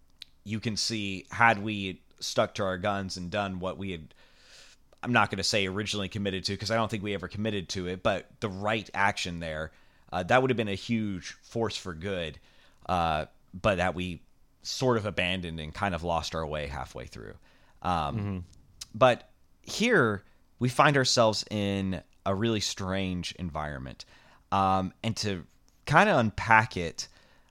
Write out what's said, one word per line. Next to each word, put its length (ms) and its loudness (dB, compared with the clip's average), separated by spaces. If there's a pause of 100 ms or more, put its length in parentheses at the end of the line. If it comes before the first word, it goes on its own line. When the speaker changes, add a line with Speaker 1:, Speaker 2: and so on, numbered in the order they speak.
(440)
Speaker 1:
you 160 -6
can 160 -4
see, 540 -4
had 320 6
we 380 -4 (200)
stuck 340 0
to 100 -2
our 140 0
guns 380 -4
and 140 -8
done 280 -4
what 200 -6
we 120 -6
had, 240 -12 (880)
I'm 100 -2
not 180 6
gonna 120 -4
say 240 2
originally 420 -4
committed 360 -4
to, 120 -2
'cause 140 -6
I 60 2
don't 140 0
think 120 -6
we 120 -4
ever 140 -6
committed 420 -4
to 180 -4
it, 140 -8
but 260 0 (120)
the 80 -4
right 460 -2
action 460 0
there, 320 -6 (400)
uh, 100 0
that 180 6
would 100 2
have 60 2
been 120 -2
a 60 -2
huge 580 -4 (100)
force 340 -4
for 180 -8
good, 440 -6 (500)
uh, 380 2 (260)
but 260 2
that 160 0
we 280 -6 (400)
sort 340 2
of 100 -2
abandoned 520 -2
and 160 -8
kind 200 0
of 100 -6
lost 300 -2
our 120 -2
way 220 -4
halfway 380 -10
through. 280 -16 (480)
Um, 340 0
Speaker 2:
Mm-hmm. 220 -4 (560)
Speaker 1:
but 360 4 (320)
here 640 2 (340)
we 100 2
find 280 6
ourselves 540 4
in 520 -2 (240)
a 80 2
really 260 0
strange 720 -4
environment. 720 -8 (460)
Um, 420 2 (100)
and 160 -2
to 280 -4 (400)
kinda 320 6
unpack 580 4
it, 300 -6 (440)